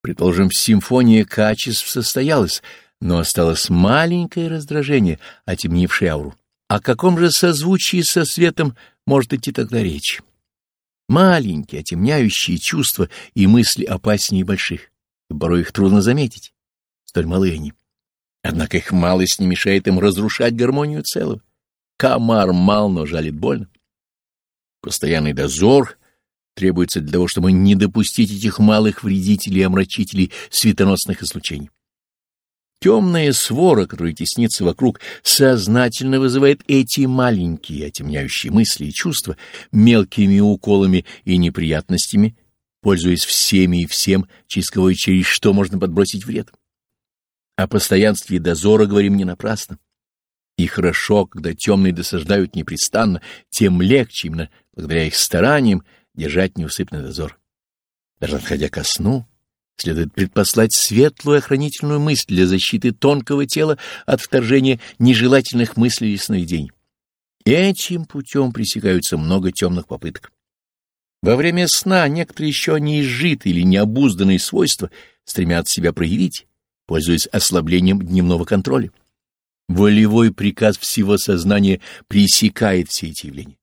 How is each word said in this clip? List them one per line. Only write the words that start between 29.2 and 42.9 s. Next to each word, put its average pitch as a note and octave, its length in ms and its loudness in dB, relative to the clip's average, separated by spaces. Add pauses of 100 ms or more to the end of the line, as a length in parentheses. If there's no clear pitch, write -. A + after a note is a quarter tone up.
и F#2+ 40 4
омрачителей F#2+ 680 -2 (180)
светоносных G2 720 0
излучений. D2 480 -10 (1120)
Тёмная F3+ 520 2
свора, C3 520 2
которая E2+ 300 -6
теснится G#2+ 500 -2
вокруг, A2 360 0 (220)
сознательно B2 960 2
вызывает C3+ 480 4
эти C3+ 360 2
маленькие, F#2 840 -2
отемняющие C#2+ 640 -8
мысли G2+ 360 0
и D2+ 60 -8
чувства - 440 -6 (340)
мелкими G#2 720 4
уколами G2 640 2 (200)
и F#2 120 0
неприятностями, F2 1000 -2 (420)
пользуясь F2+ 460 0